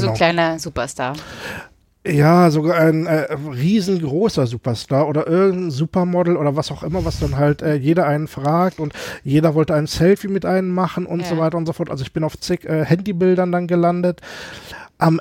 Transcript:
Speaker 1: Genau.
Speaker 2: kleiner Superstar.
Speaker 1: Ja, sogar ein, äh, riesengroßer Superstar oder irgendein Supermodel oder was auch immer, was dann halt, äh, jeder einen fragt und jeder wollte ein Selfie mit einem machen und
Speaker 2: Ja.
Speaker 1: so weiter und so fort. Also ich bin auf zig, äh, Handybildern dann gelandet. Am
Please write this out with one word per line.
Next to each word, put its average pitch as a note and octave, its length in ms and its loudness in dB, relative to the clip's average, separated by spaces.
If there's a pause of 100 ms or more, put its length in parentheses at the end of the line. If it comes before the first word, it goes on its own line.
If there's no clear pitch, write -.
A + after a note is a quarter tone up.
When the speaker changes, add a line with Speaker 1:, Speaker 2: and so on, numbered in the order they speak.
Speaker 1:
Genau. - 120 0
Speaker 2:
kleiner E3 460 0
Superstar. C3 540 -6 (920)
Speaker 1:
Ja, E3 460 6
sogar D#3 260 2
ein, D#3+ 300 4
äh, D#3 260 0
riesengroßer D#3+ 1120 0
Superstar B2 640 -2
oder D3 180 -2
irgendein F3+ 460 2
Supermodel F3 640 0
oder D3 180 0
was D3+ 160 -4
auch - 120 -12
immer, E3+ 200 -4
was D#3+ 160 -4
dann D3 180 -2
halt, D3 260 2
äh, D#3 100 0
jeder D3+ 320 2
einen D3 220 0
fragt E3 520 -2
und D3 140 -6 (300)
jeder D3+ 320 2
wollte D#3+ 180 2
ein D3+ 140 0
Selfie G3 400 2
mit F#3+ 180 -2
einem F#3 260 0
machen F3+ 360 -2
und E3+ 140 -4
Speaker 2:
Ja. E3+ 80 -4
Speaker 1:
so E3+ 100 0
weiter D#3+ 180 0
und E3 80 -2
so E3 80 -4
fort. - 160 -6
Also C3+ 140 -6
ich - 100 -12
bin D#3+ 100 -2
auf D3+ 160 -4
zig, - 260 -4
äh, D#3 200 0
Handybildern F#3 640 2
dann F3 140 -2
gelandet. F3 560 0 (760)
Am E3 240 2